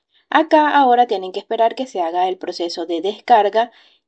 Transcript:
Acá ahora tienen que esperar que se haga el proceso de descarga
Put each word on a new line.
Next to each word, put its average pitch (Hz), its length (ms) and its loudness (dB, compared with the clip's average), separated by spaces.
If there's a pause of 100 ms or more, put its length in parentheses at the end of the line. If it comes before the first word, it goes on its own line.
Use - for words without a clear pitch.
(320)
Acá 302 460 2
ahora 247 300 4
tienen 185 240 -6
que 196 80 -10
esperar 226 340 -2
que 262 140 -8
se 190 120 -6
haga 175 280 -2
el 185 100 -6
proceso 170 480 -8
de 170 140 -6
descarga 214 720 0 (360)